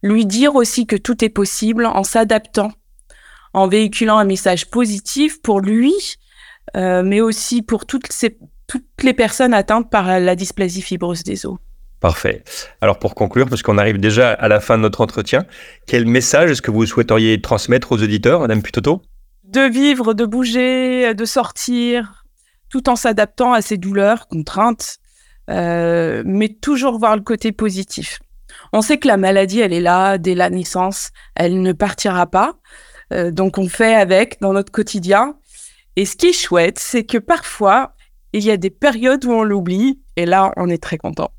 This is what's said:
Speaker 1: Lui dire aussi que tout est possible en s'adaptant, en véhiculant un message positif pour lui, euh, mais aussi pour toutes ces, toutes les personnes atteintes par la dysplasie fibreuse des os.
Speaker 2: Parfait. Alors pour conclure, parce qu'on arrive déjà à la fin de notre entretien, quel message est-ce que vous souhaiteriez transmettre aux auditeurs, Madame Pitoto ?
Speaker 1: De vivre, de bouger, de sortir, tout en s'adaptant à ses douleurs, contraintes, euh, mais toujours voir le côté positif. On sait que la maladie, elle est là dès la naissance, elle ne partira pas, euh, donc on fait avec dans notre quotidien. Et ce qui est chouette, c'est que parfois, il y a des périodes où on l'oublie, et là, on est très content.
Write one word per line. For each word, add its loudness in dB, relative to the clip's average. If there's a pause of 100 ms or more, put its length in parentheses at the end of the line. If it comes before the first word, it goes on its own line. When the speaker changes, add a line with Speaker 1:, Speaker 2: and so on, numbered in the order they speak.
Speaker 1:
Lui 2
dire 2
aussi 2
que -2
tout -2
est 2
possible -2
en 0
s'adaptant, 0 (800)
en 2
véhiculant 2
un 4
message 0
positif -2
pour 0
lui, 2 (840)
euh, 0
mais 2
aussi -2
pour -4
toutes -6
ces, -2 (300)
toutes -8 (180)
les 4
personnes 2
atteintes 0
par 2
la 2
dysplasie -4
fibreuse -6
des -8
os. -8 (440)
Speaker 2:
Parfait. -2 (380)
Alors 0
pour -6
conclure, 0
parce -4
qu'on 2
arrive 2
déjà 2
à 0
la 4
fin 0
de 2
notre 0
entretien, -2 (420)
quel 2
message 2
est-ce -2
que -4
vous 2
souhaiteriez 2
transmettre 0
aux 0
auditeurs, 2
Madame 0
Pitoto ? -2 (420)
Speaker 1:
De 2
vivre, 2
de 0
bouger, 0
de -6
sortir, -4 (440)
tout -2
en 2
s'adaptant 0
à 2
ses -4
douleurs, 0
contraintes, -4 (520)
euh, -2
mais 0
toujours -2
voir 2
le -4
côté -4
positif. -6 (520)
On 2
sait 0
que -2
la 4
maladie, 2
elle 0
est 0
là 2
dès -2
la 0
naissance, -4 (260)
elle 0
ne 2
partira 0
pas, 0 (580)
euh, -2
donc -2
on -2
fait 2
avec 2
dans 0
notre -2
quotidien. 0 (600)
Et 0
ce -10
qui 2
est 4
chouette, 0
c'est -2
que -4
parfois, 0 (360)
il -2
y 2
a 2
des -4
périodes 0
où 0
on 2
l'oublie, -2 (180)
et -2
là, 2
on -2
est -2
très -8
content. -6